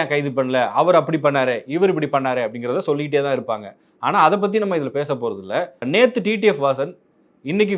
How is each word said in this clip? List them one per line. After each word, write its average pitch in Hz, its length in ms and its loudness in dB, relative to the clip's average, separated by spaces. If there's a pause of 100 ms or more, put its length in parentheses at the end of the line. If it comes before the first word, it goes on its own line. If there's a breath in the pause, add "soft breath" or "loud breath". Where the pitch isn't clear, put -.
ஏன் 151 100 -2
கைது 147 260 0
பண்ணல, 131 220 0 (220)
அவர் 170 180 6
அப்படி 160 260 -2
பண்ணாரு, 131 320 2 (180)
இவர் 185 180 4
இப்படி 156 140 -2 (100)
பண்ணாரு" 131 280 0
அப்படிங்கிறத 120 440 -4
சொல்லிக்கிட்டே 143 360 0
தான் 139 120 0
இருப்பாங்க. 110 300 -6 (360 soft breath)
ஆனா 147 140 0 (100)
அதை 196 160 4
பத்தி 208 180 0
நம்ம 190 180 -2
இதுல 135 180 -4
பேச 143 120 -4 (120)
போறது 104 220 -4
இல்ல. 95 120 -6 (380)
நேத்து 233 320 4
டி 214 160 0
டி 220 100 4
எஃப் 143 140 -2
வாசன், 139 260 0 (540)
இன்னைக்கு 196 320 0